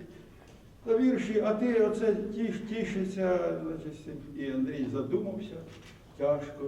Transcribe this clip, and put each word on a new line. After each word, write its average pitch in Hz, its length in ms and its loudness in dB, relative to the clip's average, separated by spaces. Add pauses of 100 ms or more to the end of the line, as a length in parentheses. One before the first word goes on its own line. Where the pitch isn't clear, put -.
(880)
за 226 120 4
вірші, 214 460 4
а 214 100 4
ти 240 200 2
оце 214 400 4
тіш-, 208 540 -2
тішишся, 190 720 0 (240)
значить, 156 460 -8 (300)
і 139 120 -4
Андрій 131 420 -2
задумався 165 640 -4 (600)
тяжко 143 500 0